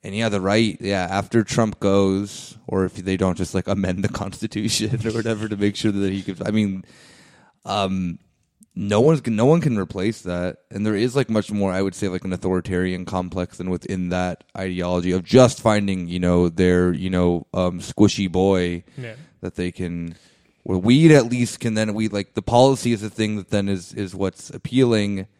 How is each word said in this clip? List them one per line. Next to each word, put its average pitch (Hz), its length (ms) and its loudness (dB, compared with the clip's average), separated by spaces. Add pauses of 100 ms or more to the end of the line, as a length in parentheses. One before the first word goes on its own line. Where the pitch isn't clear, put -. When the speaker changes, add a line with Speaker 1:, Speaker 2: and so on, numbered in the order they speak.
Speaker 1:
And 101 120 -12
yeah, 113 140 -2
the 101 120 0
right, 101 400 0
yeah, 98 280 -2
after 101 360 0
Trump 110 340 -2
goes, 98 880 0
or 95 180 0
if 90 100 -4
they 95 220 -4
don't 92 220 0
just, 90 160 -6
like, 95 140 -2
amend 98 340 -2
the 101 60 -2
<laughs> - 40 -4
Constitution 107 920 -4
or 113 60 -2
whatever 110 360 -4
to 107 80 -4
make 101 200 0
sure 110 160 0
that 98 200 0
he 98 100 -4
could, 92 240 -8
I 104 40 -2
mean, 101 340 0 (800)
um, 95 540 -2 (560)
no 101 260 0
one's, 147 260 4
no 113 200 2
one 160 140 6
can 127 180 0
replace 98 440 -4
that. 87 360 -4 (120)
And 107 140 -4
there 107 100 0
is, 117 220 0
like, 131 140 0
much 110 200 0
more, 98 220 0
I 92 100 0
would 98 120 -2
say, 101 140 -4
like, 90 160 -6
an 95 80 -4
authoritarian 92 720 -2
complex 90 540 -6
than 90 120 -6
within 90 400 -4
that 90 340 -4 (120)
ideology 90 560 -2
of 90 120 -2
just 123 360 6
finding, 98 480 0
you 87 120 -4
know, 87 300 4
their, 90 420 2
you 92 180 -4
know, 90 440 0
um, 90 260 -2
squishy 98 500 2
boy 90 540 0 (140)
Speaker 2:
Yeah. 117 160 -14 (260)
Speaker 1:
that - 160 -10
they 90 160 -6
can, 85 420 -8 (480)
where 95 160 -2
we 131 380 6
at 127 100 6
least 120 320 -2
can 117 160 -2
then, 107 200 -2
we, 110 140 -2
like, 101 260 -6
the 113 80 -4
policy 123 500 4
is 107 80 -2
the 107 100 -8
thing 107 260 -2
that 98 140 -8
then 101 180 0
is, 95 260 -6
is 95 200 -6
what's 95 360 -6
appealing. 104 760 0 (140)